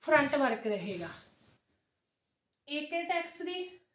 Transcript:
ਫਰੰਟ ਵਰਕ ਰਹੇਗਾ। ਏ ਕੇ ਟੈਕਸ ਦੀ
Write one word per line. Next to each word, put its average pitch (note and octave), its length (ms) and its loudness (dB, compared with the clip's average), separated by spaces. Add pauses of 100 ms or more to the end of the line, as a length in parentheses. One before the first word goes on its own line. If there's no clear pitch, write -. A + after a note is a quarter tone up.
ਫਰੰਟ D4 340 6
ਵਰਕ B3 320 2
ਰਹੇਗਾ। F3+ 420 -4 (1600)
ਏ D4 180 -4
ਕੇ E4+ 180 -4
ਟੈਕਸ E4+ 380 -2
ਦੀ F4+ 380 -6 (160)